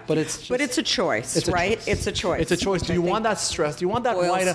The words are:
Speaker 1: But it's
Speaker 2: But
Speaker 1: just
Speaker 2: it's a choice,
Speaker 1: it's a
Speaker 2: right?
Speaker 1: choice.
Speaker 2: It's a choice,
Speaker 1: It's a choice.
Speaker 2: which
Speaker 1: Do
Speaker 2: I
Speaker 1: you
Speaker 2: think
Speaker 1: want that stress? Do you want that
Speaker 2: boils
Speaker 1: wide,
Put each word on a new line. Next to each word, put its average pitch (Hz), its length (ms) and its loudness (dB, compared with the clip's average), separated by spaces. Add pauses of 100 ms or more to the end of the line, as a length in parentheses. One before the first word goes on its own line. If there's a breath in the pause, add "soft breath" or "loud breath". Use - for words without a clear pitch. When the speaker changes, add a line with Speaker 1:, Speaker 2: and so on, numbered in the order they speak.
Speaker 1:
But 156 120 2
it's - 300 -4
Speaker 2:
But 254 100 0
Speaker 1:
just 269 120 0
Speaker 2:
it's 277 80 -2
a 320 40 2
choice, 135 540 0
Speaker 1:
it's 156 120 0
a 170 40 2
Speaker 2:
right? 185 260 2
Speaker 1:
choice. - 100 -10
Speaker 2:
It's 196 180 0
a 202 60 -4
choice, 165 300 0
Speaker 1:
It's 160 100 0
a 175 40 2
choice. 185 240 0
Speaker 2:
which - 80 -4
Speaker 1:
Do 175 60 0
Speaker 2:
I - 20 2
Speaker 1:
you 175 60 2
Speaker 2:
think 175 100 2
Speaker 1:
want 220 120 0
that 214 140 0
stress? 151 380 -2
Do - 80 -4
you 180 40 2
want 233 160 0
that 240 100 2
Speaker 2:
boils 175 160 2
Speaker 1:
wide, 185 140 2 (100)